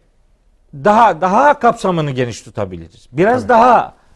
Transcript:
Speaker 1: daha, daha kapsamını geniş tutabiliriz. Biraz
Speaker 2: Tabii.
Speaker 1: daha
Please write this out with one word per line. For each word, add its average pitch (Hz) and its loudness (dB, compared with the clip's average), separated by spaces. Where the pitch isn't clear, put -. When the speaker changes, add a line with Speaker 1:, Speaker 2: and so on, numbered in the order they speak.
Speaker 1:
daha, 202 2
daha 233 2
kapsamını 180 -2
geniş 123 -6
tutabiliriz. 90 -12
Biraz 208 0
Speaker 2:
Tabii. 196 -12
Speaker 1:
daha 226 2